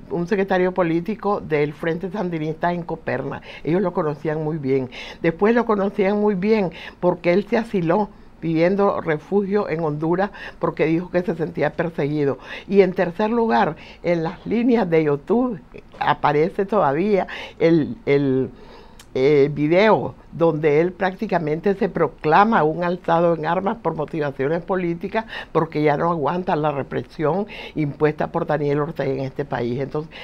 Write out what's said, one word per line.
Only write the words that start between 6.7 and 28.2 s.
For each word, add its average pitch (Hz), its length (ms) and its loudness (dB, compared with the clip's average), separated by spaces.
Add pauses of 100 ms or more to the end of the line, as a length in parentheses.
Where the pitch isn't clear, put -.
porque 175 340 2
él 196 160 2
se 233 80 0
asiló 202 520 0 (320)
pidiendo 175 600 2
refugio 190 680 0
en 160 160 -2
Honduras 160 480 0 (260)
porque 160 280 0
dijo 170 260 0
que 180 100 0
se 180 140 -2
sentía 160 380 -2
perseguido. 147 640 -2 (280)
Y 196 140 4
en 180 140 4
tercer 190 360 0
lugar, 226 460 0 (260)
en 175 220 0
las 175 200 -8
líneas 226 460 2
de 160 140 4
YouTube 185 560 0 (400)
aparece 147 680 0
todavía 185 600 0 (320)
el... 156 360 2 (100)
el, 135 440 2 (640)
eh, 143 400 4
video 165 640 2 (160)
donde 156 500 2
él 180 100 0
prácticamente 185 840 -2
se 202 120 -2
proclama 170 720 2
un 160 220 0
alzado 175 500 2
en 156 120 -4
armas 190 320 -2
por 160 160 -4
motivaciones 151 680 -2
políticas 185 640 -4 (260)
porque 160 320 -2
ya 147 140 4
no 165 140 0
aguanta 175 460 -2
la 151 160 0
represión 151 760 -4 (280)
impuesta 151 520 0